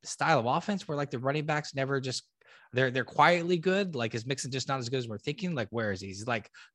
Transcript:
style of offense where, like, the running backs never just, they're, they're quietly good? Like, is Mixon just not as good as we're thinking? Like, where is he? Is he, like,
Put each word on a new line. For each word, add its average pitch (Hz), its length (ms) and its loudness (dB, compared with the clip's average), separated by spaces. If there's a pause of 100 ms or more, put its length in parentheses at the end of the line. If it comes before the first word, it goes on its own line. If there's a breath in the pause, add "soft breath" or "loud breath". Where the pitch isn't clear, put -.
style 147 340 4
of 113 80 2
offense 175 400 0
where, 143 100 -4
like, 143 140 -2
the 127 80 -4
running 139 260 0
backs 151 300 -2
never 135 260 0
just, 131 220 -4 (500 soft breath)
they're, 127 200 4
they're 127 120 0
quietly 170 540 4
good? 185 380 0
Like, 117 180 -2
is 113 100 -4
Mixon 135 280 -4
just 131 160 -4
not 135 100 0
as 120 100 -4
good 131 100 -2
as 120 100 -4
we're 107 100 -6
thinking? 160 380 -4
Like, 113 140 -2
where 110 200 0
is 92 100 -2
he? 98 100 -8
Is 95 100 -10
he, 110 40 -8
like, 117 240 -2 (260 loud breath)